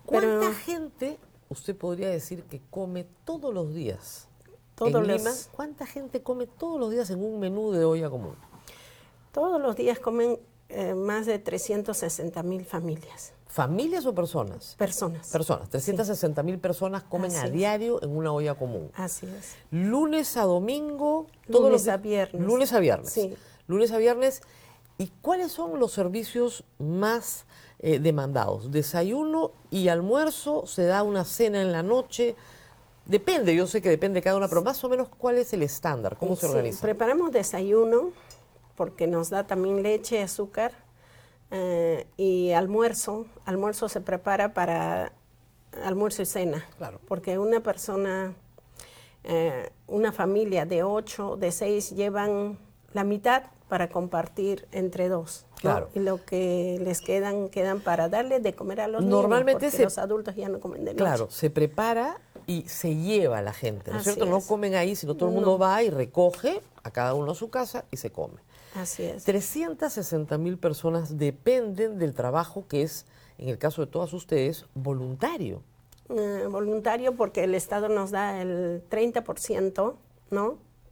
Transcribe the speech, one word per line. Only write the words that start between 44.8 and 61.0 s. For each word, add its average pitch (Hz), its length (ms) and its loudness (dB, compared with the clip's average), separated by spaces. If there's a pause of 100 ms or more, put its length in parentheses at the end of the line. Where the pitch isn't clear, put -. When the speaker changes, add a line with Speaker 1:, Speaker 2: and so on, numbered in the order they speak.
Speaker 2:
almuerzo 202 380 -2
y 180 40 -2
cena. 160 380 -2 (120)
Speaker 1:
Claro. 104 300 -12
Speaker 2:
Porque 185 320 -2
una 220 220 2
persona, 196 720 -2 (880)
eh, 160 480 0 (160)
una 208 240 2
familia 196 560 0
de 175 160 2
ocho, 202 540 -4
de 196 160 0
seis, 208 380 -2
llevan 202 680 -2 (340)
la 202 120 0
mitad 208 400 2 (240)
para 180 200 0
compartir 180 840 -2
entre 185 360 -2
dos, 165 460 -4
¿no? - 60 -18
Speaker 1:
Claro. 117 340 0
Speaker 2:
Y 196 60 -2
lo 190 240 -2
que 180 580 0
les 180 180 -2
quedan, 196 480 0
quedan 190 320 -2
para 170 280 2
darle 247 320 2
de 208 140 0
comer 196 260 -6
a 214 80 -2
los 220 160 0
Speaker 1:
Normalmente 233 640 6
Speaker 2:
niños, 294 60 2
porque 285 40 -2
Speaker 1:
se 269 80 8
Speaker 2:
los 190 140 0
adultos 208 360 -2
ya 196 140 -6
no 196 120 -4
comen 175 240 -8
de - 80 -4
noche. 196 120 2